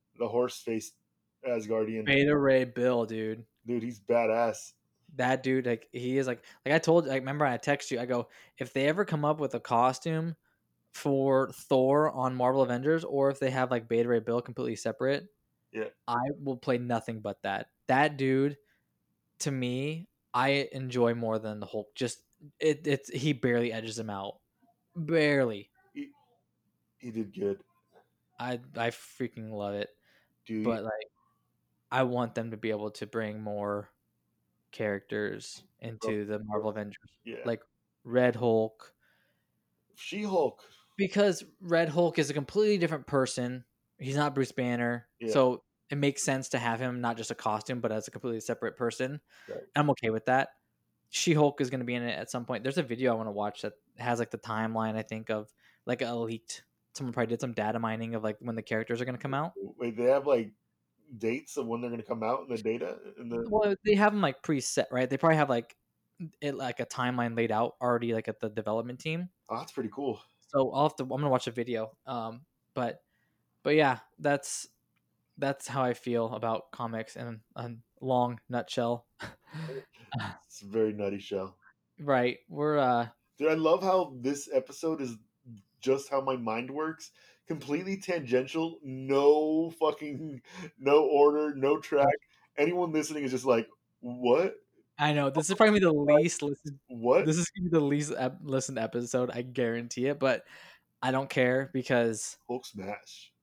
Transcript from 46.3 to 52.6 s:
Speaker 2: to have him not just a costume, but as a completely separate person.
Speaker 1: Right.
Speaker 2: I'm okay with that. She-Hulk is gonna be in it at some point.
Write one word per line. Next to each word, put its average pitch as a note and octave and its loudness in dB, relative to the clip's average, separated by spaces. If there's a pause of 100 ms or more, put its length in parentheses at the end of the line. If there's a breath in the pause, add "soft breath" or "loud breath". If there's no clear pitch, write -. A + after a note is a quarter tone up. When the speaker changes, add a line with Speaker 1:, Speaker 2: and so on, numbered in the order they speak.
Speaker 2:
to B2+ 0
have A#2 -2
him B2 -4
not A#2+ -2
just A2+ -8
a A#2 -8
costume, A2+ -4
but A2+ -2
as G#2+ -4
a - -18
completely A2+ -6
separate - -6
person. B2+ -4 (280 loud breath)
Speaker 1:
Right. - -10 (160)
Speaker 2:
I'm D3 4
okay A#2 0
with A2 -2
that. C3 4 (600)
She-Hulk D3+ 4
is B2+ 0
gonna B2+ -4
be A#2+ -4
in A#2+ -4
it A2+ -4
at A#2 -10
some A#2+ -6
point. A#2 -6